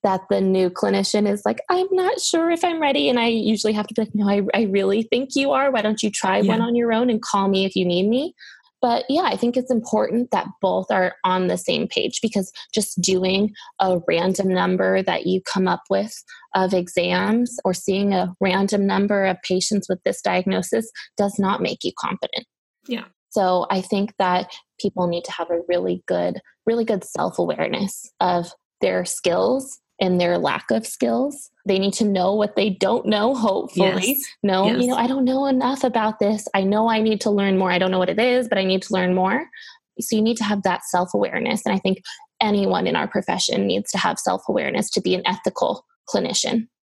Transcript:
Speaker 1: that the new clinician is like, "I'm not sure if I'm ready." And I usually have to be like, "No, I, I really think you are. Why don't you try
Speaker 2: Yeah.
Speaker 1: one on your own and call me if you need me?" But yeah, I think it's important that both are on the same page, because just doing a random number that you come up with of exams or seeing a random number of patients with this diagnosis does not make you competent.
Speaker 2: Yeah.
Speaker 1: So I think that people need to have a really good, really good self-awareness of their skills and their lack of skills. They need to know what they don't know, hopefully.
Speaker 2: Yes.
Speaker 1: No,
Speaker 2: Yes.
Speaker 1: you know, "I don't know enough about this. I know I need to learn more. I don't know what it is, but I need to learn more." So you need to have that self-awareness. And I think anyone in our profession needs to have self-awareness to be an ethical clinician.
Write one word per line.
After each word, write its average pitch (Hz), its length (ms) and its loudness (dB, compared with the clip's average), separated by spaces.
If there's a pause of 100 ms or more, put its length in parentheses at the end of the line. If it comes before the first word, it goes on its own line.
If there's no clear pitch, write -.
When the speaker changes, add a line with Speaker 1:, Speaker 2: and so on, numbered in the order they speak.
Speaker 1:
that 190 280 2
the 196 100 2
new 190 300 2
clinician 196 600 0
is 202 140 -2
like, 220 160 -2 (100)
"I'm 370 220 0
not 370 300 0
sure 330 280 0
if 339 140 0
I'm 330 180 -2
ready." 285 280 2
And 247 100 2
I 233 80 2
usually 220 460 0
have 208 140 0
to 220 60 -14
be 220 100 0
like, 214 120 -6
"No, 208 140 2
I, 202 140 2 (100)
I 226 180 2
really 196 320 2
think 254 320 -2
you 277 160 2
are. 277 200 2
Why 233 100 2
don't 214 200 0
you 208 80 0
try 196 280 0
Speaker 2:
Yeah. 208 160 4
Speaker 1:
one 226 80 2
on 240 120 0
your 233 200 2
own 240 160 2
and 220 120 0
call 196 280 0
me 196 160 2
if 190 100 -4
you 190 80 2
need 180 240 2
me?" 277 260 0 (480)
But 240 280 2
yeah, 311 140 2
I 294 120 0
think 240 220 0
it's 254 120 -2
important 226 600 0
that 190 160 0 (140)
both 190 280 0
are 185 260 2 (100)
on 185 220 2
the 180 100 0
same 170 280 -2
page, - 360 -4
because 208 280 -2 (240)
just 202 280 -2
doing 190 520 2 (280)
a 185 260 2
random 185 400 0
number 185 560 2
that 180 220 -2
you 185 160 2
come 190 260 0
up 180 220 0
with 202 240 0 (420)
of 190 180 2
exams 185 920 0
or 185 80 2
seeing 196 400 0
a 180 260 0
random 196 480 2
number 196 380 2
of 190 180 0
patients 185 460 -2
with 185 160 -2
this - 160 -2
diagnosis 185 680 0 (280)
does 202 200 0
not 196 240 0
make - 220 -4
you - 160 -4
competent. - 460 -6 (420)
Speaker 2:
Yeah. 240 200 -8 (240)
Speaker 1:
So 185 380 2
I 190 120 0
think 202 360 -2
that 185 320 0 (300)
people 180 280 -2
need 170 180 -4
to - 80 -10
have 170 180 -8
a 170 160 0
really 180 400 -2
good, 175 320 -2 (260)
really 226 200 2
good 208 180 0
self-awareness - 1040 -4 (120)
of 175 320 0 (260)
their 185 240 0
skills 190 720 0 (240)
and 180 200 2
their 175 160 2
lack 160 340 -2
of 220 160 0
skills. 247 640 -4 (140)
They 190 120 2
need 196 180 0
to 220 100 0
know 190 280 2
what 208 220 0
they 208 140 2
don't 202 360 0
know, 214 300 2
hopefully. 190 840 0
Speaker 2:
Yes. - 60 -6 (180)
Speaker 1:
No, 196 260 2
Speaker 2:
Yes. 247 140 2
Speaker 1:
you 247 60 2
know, 254 80 0
"I 240 120 2
don't 262 180 0
know 262 200 2
enough 269 380 0
about 220 360 0
this. 208 360 0
I 196 80 2
know 214 260 2
I 220 120 2
need 220 180 2
to 220 100 0
learn 196 280 2
more. 185 120 2
I 180 100 2
don't 185 120 2
know 185 80 2
what 180 100 2
it 190 80 -2
is, 247 300 2
but 208 100 2
I 190 60 2
need 190 200 2
to - 100 -4
learn 185 200 2
more." 196 360 0 (500)
So - 160 -4
you 214 60 4
need 233 160 0
to 220 80 -2
have 208 180 -2
that 180 220 -2
self-awareness. - 800 -2
And 202 100 0
I 190 40 0
think 190 220 -2 (400)
anyone 190 460 0
in 165 80 0
our - 140 -2
profession - 580 -2
needs 196 240 -2
to 196 60 -4
have 185 200 0
self-awareness - 760 -2
to 202 100 -2
be 185 140 0
an 180 100 -6
ethical - 580 -4 (240)
clinician. - 600 -2 (160)